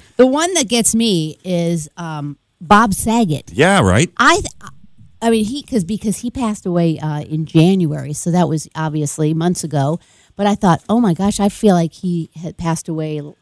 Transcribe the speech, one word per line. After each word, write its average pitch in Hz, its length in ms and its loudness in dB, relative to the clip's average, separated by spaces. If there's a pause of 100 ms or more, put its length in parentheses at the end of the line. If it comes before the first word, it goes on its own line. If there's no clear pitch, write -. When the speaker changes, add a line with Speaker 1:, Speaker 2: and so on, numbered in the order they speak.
(160)
Speaker 1:
The 254 100 8
one 311 280 0
that 277 140 0
gets 233 280 0
me 180 480 0
is, 170 520 -2
um, 151 420 -10 (220)
Bob 202 320 4
Saget. 214 600 -2
Speaker 2:
Yeah, 170 300 4
right. 104 340 4
Speaker 1:
I, 294 180 4
th-, 381 120 -2 (760)
I 233 80 2
mean, 226 140 2
he, 269 180 -6
'cause, 214 220 -2
because 208 340 -4
he 240 120 -8
passed 226 360 -6
away, 170 320 0
uh, 151 220 -6
in 156 260 -6
January, 156 680 2
so - 180 -6
that 170 160 2
was 151 260 -4
obviously 156 580 -2
months 170 300 -2
ago. 147 380 -2 (360)
But 202 100 0
I 208 80 2
thought, 180 340 2
"Oh 226 120 2
my 196 140 2
gosh, 196 260 -2
I 202 80 2
feel 202 260 2
like 165 180 0
he 175 440 -4
had 160 200 -12
passed 165 320 -4
away 156 300 -6
l-, 143 240 -12